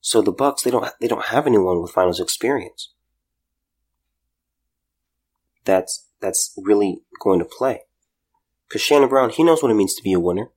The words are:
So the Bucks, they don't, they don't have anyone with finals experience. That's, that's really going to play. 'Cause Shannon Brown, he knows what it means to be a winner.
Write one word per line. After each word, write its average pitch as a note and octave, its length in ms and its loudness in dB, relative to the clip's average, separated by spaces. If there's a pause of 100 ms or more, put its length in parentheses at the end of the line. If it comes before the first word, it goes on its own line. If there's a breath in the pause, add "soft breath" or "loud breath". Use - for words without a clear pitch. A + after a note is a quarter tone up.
So - 220 0
the G2 100 0
Bucks, C#3 300 -2
they B2 80 0
don't, A#2+ 180 -2 (100)
they A#2 100 -4
don't - 180 -4
have C#3 200 0
anyone F#2 360 2
with F2 100 -12
finals F2+ 280 0
experience. A2 720 -6 (2750)
That's, - 440 -2 (120)
that's - 360 -6
really G2+ 460 0 (180)
going F#2+ 180 2
to E2 60 -2
play. - 380 -6 (880)
'Cause G#2+ 100 -6
Shannon C#3+ 300 4
Brown, C3 180 2
he D#3 160 0
knows D#3+ 180 4
what B2+ 80 2
it A2 40 4
means G2+ 200 2
to - 80 -14
be F#2 120 0
a F2+ 40 2
winner. F2+ 380 -4